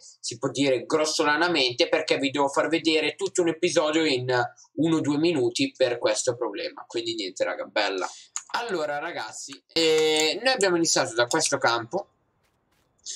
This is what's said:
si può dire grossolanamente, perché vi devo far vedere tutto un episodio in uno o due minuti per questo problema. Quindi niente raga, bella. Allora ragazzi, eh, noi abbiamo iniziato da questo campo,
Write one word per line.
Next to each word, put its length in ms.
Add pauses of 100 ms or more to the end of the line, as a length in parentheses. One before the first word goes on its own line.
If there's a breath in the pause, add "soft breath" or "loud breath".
(200 loud breath)
si 160
può 140
dire 340
grossolanamente, 1040
perché 300
vi 120
devo 180
far 200
vedere 460
tutto 260
un 80
episodio 560
in 260 (440 loud breath)
uno 220
o 40
due 160
minuti 580
per 240
questo 380
problema. 500
Quindi 280
niente 300
raga, 200
bella. 420 (520 loud breath)
Allora 400
ragazzi, 640 (100)
eh, 720
noi 100
abbiamo 240
iniziato 380
da 120
questo 300
campo, 520 (1080 loud breath)